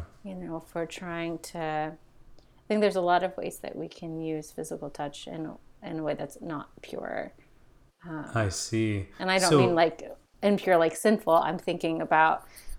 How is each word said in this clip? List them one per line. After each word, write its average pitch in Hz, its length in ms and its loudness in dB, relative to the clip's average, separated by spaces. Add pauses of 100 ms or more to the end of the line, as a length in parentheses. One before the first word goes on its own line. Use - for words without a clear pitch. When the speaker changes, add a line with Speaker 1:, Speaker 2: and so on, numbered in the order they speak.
(240)
Speaker 1:
you 190 120 -10
know, 165 240 -8
for 165 260 -6
trying 170 540 -6
to, - 200 -12
I 156 340 -2 (720)
think 214 140 2
there's 196 140 4
a 185 60 0
lot 175 220 4
of 180 140 -2
ways 175 220 -8
that - 160 -10
we 165 120 -8
can 160 320 -10
use 160 320 -6
physical 156 380 -8
touch - 380 -10
in, 160 240 -8 (300)
in 160 180 -8
a 156 40 -6
way 147 100 0
that's 147 280 -10
not - 280 -8 (120)
pure. - 520 -8 (760)
Um, 156 280 -10
Speaker 2:
I 107 140 2
see. 107 580 -2 (120)
Speaker 1:
and 185 120 0
I 190 80 4
don't 185 100 4
Speaker 2:
So 151 100 8
Speaker 1:
mean, 127 160 6
like, 165 360 0 (320)
impure, 190 340 4
like, 165 180 4
sinful. 214 380 4
I'm 165 260 4
thinking 165 420 -2
about, 160 440 4 (340)